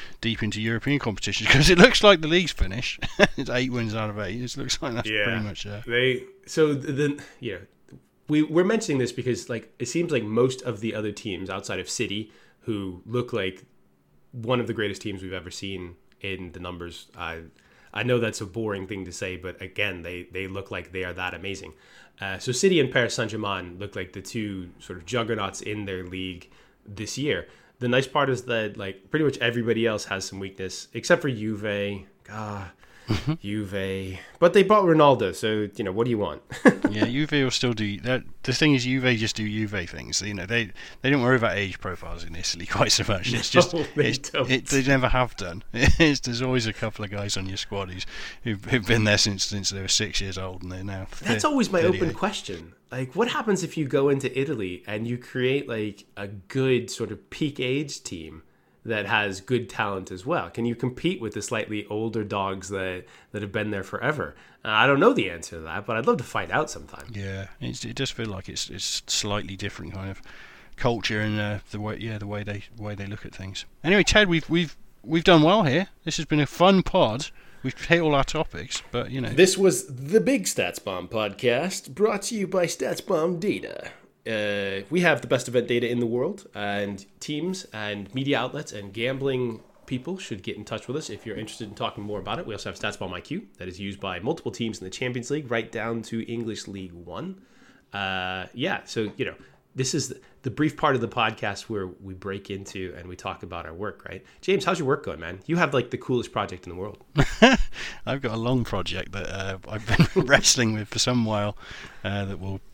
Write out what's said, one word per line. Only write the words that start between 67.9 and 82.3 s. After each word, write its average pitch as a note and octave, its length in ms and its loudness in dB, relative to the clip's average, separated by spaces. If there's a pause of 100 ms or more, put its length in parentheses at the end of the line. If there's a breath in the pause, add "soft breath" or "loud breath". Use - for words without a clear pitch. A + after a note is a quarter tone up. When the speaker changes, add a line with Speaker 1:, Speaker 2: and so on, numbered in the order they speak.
Speaker 1:
does C3+ 140 -2
feel A#2 160 -6
like G2 240 -8
it's, - 220 -6
it's - 340 -6
slightly G2+ 500 -2
different - 380 -8
kind F#2+ 160 -8
of G2 100 -12 (580 loud breath)
culture A2+ 440 0
and, G#2+ 180 0
uh, G#2 200 -2 (100)
the G#2 100 -8
way, G#2 200 -6
yeah, A2 180 -8
the G2+ 80 -8
way G#2 180 -6
they, G2+ 200 -8 (120)
way G#2 200 -8
they G2 100 -8
look G2+ 180 -10
at - 120 -14
things. F#2+ 300 -10 (180)
Anyway, F#3+ 200 6
Ted, G#3+ 240 6
we've, E3 220 2
we've, E3 260 2 (280)
we've D#3 200 0
done E3 200 10
well F#3+ 200 8
here. D#3+ 240 2 (160)
This D#3 140 -4
has D#3 80 -2
been D3+ 140 2
a D3 80 4
fun F#3 340 8
pod. C3+ 460 2 (340 soft breath)
We've - 240 -4
hit E3+ 160 4
all D#3 140 4
our C#3 80 6
topics, - 580 -4 (100)
but, A#2+ 200 -4
you C3 100 -4
know. A#2 80 -2
Speaker 2:
This F#3 300 6
was F#3+ 260 4
the C#3 340 2
Big G#3 260 2
Stats - 380 -2
Bomb F#2 240 -4
podcast, A#2+ 840 0
brought G#3 300 0
to - 120 -6